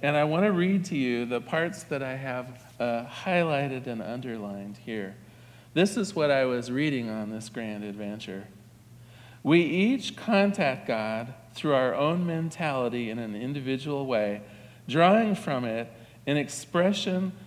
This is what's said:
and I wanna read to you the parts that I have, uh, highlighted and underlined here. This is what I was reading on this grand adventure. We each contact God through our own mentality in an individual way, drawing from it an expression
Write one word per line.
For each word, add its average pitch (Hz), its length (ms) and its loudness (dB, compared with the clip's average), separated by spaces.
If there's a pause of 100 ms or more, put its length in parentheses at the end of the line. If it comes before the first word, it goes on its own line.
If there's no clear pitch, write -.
and 147 140 2
I 147 80 4
wanna 175 300 4
read 185 320 2
to 170 100 -4
you 123 300 0
the 120 160 -2
parts 165 420 -2
that 139 180 -4
I 131 140 -6
have, 127 480 -8 (160)
uh, 117 240 0
highlighted 143 840 0
and 117 160 -6
underlined 104 840 -8
here. 104 300 -6 (580)
This 202 240 4
is 196 180 -2
what 151 160 2
I 135 140 4
was 123 260 -2
reading 131 380 0
on 110 220 -6
this 110 180 -8
grand 107 340 -8
adventure. 104 640 -8 (960)
We 160 160 6
each 190 560 2
contact 196 720 2
God 113 460 -2 (200)
through 151 200 2
our 127 200 4
own 165 320 2
mentality 139 840 -2
in 113 100 -4
an 107 160 -6
individual 135 720 -4
way, 107 340 0 (480)
drawing 190 480 6
from 131 300 -2
it 117 260 -4 (340)
an 143 120 2
expression 185 960 0 (140)